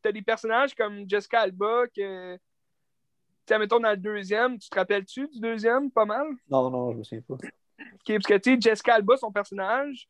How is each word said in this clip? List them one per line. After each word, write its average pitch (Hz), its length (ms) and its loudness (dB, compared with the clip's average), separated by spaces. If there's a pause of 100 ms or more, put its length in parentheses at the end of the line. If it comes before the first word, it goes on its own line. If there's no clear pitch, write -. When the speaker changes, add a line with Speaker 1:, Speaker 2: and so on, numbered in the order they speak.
Speaker 1:
t'as 214 120 0
des 208 100 -8
personnages 226 500 0
comme 208 380 -4
Jessica 208 300 0
Alba 214 480 0
que, 185 480 -10
tu - 40 -20 (1040)
sais, 220 140 4
mettons, 214 220 4
dans 226 100 4
le 208 60 2
deuxième, 208 600 -2
tu - 140 -18
te - 60 -4
rappelles-tu 202 500 -2
du 277 140 -14
deuxième, 226 500 0
pas 214 140 4
mal ? 240 240 -2 (200)
Speaker 2:
Non, 131 220 2
non, 123 220 -4
je 113 60 -8
me 113 40 -10
souviens 113 240 -12
pas. 135 80 -10
Speaker 1:
Ok, - 720 -18
parce 214 200 0
que, 208 120 0
tu 254 160 4
sais, 247 60 0
Jessica 226 340 2
Alba, 220 220 4
son 226 160 -8
personnage 208 760 -6